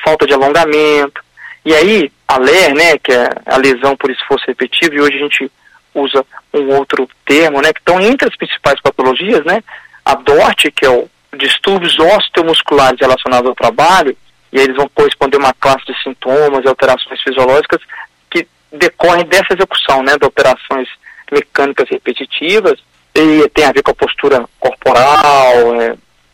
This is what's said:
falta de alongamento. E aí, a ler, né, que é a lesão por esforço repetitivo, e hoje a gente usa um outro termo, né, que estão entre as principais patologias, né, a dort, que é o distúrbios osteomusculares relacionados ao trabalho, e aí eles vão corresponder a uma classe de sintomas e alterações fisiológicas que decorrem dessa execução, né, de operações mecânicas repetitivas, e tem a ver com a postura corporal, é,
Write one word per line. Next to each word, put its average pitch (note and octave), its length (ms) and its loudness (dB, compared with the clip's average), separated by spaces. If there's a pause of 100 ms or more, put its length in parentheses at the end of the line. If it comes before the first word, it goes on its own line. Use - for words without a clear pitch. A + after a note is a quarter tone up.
falta D#3 240 0
de C#3+ 60 2
alongamento. D3 880 0 (400)
E D#3 100 0
aí, E3+ 380 2 (160)
a C#3 100 0
ler, D3 360 2
né, D#3 240 2
que - 160 -2
é B2 160 0 (160)
a - 100 -2
lesão C3+ 400 0
por C3+ 160 -4
esforço - 360 -4
repetitivo, C3+ 480 -4
e C#3+ 60 0
hoje C#3+ 140 0
a C#3 40 -6
gente C#3+ 320 -4 (420)
usa C3+ 300 -2 (300)
um C3+ 220 0
outro C3+ 340 -2 (160)
termo, D3 360 2
né, D#3 120 2
que - 60 -16
estão F3+ 200 0
entre B3 280 0
as - 80 -8
principais - 440 -4
patologias, C3+ 640 0
né, F#3 200 -2 (420)
a C3+ 80 2
dort, D3 520 2 (100)
que C#3 100 -2
é C3 40 4
o B2 200 0 (260)
distúrbios F3 640 -2
osteomusculares D#3+ 1000 0
relacionados B2+ 500 0
ao B2 60 -4
trabalho, C#3+ 600 0 (360)
e C3+ 80 -2
aí C3+ 60 4
eles C3 100 -2
vão C#3 180 -2
corresponder C#3+ 440 0
a - 20 2
uma C3 140 0
classe C3+ 320 -2
de C3 160 -10
sintomas C3+ 640 -2
e C3+ 40 2
alterações C3 540 -2
fisiológicas C3 600 0 (480)
que E3+ 180 -4 (240)
decorrem E3+ 540 0
dessa F3+ 280 0
execução, D3 500 -2
né, C#3+ 140 0
de C#3+ 80 0
operações C3 600 0 (440)
mecânicas C#3 580 -2
repetitivas, D#3 880 -2 (360)
e D#3 340 4
tem D3+ 160 0
a C3+ 60 2
ver - 100 0
com - 100 0
a - 40 -2
postura C#3 500 -2 (140)
corporal, B2+ 1200 2
é, A#2 140 -4 (380)